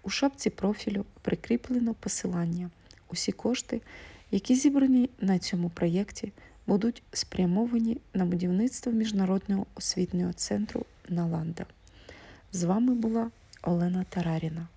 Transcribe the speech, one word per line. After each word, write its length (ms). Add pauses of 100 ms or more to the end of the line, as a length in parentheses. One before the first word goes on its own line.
У 60
шапці 400
профілю 560 (160)
прикріплено 720
посилання. 760 (420)
Усі 200
кошти, 500 (500)
які 240
зібрані 540 (120)
на 180
цьому 300
проєкті, 600 (360)
будуть 360 (100)
спрямовані 840 (160)
на 120
будівництво 680
Міжнародного 760 (100)
освітнього 580
центру 520 (240)
Наланда. 560 (840)
З 120
вами 300
була 380 (300)
Олена 480
Тараріна. 680